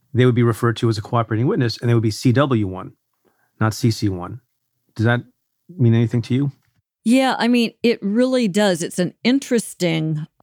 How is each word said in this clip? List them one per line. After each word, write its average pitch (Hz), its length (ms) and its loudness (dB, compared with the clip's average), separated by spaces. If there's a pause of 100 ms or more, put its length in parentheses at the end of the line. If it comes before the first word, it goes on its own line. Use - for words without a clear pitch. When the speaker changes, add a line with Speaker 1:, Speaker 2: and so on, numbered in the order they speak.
(140)
Speaker 1:
they 127 120 4
would 123 80 4
be 120 80 2
referred 117 340 0
to 117 140 0
as 104 80 -4
a 104 40 -10
cooperating 117 440 -2
witness, 151 320 -2
and 123 100 -4
they 117 60 4
would 117 80 4
be 110 80 0
C 123 220 0
W 127 340 2
one, 92 260 -12 (640)
not 110 140 2
C - 180 0
C 107 200 -2
one. 95 320 -12 (520)
Does 110 120 -2
that 120 160 2 (480)
mean 127 240 2
anything 117 260 0
to 123 140 -4
you? 139 180 -2 (500)
Speaker 2:
Yeah, 262 360 2
I 226 100 0
mean, 240 240 0 (100)
it 233 200 2
really 247 440 0
does. 185 360 0
It's - 160 -6
an 180 160 -2 (100)
interesting 160 1000 -2 (160)